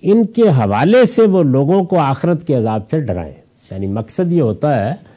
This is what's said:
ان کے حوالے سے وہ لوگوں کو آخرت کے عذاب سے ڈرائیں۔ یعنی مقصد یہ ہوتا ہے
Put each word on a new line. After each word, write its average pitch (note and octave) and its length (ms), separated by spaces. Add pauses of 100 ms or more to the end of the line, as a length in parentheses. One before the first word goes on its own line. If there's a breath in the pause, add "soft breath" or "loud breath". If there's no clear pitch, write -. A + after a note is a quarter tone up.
ان G#3 240
کے A3 160
حوالے D3 640
سے - 160
وہ F#3+ 220
لوگوں C#3+ 400
کو F3+ 160
آخرت D#3 480
کے C#3+ 80
عذاب A2 360
سے D#3+ 80
ڈرائیں۔ F2+ 340 (380)
یعنی F#2+ 160
مقصد A#2 440
یہ E3+ 100
ہوتا D3 480
ہے E3+ 60 (220 loud breath)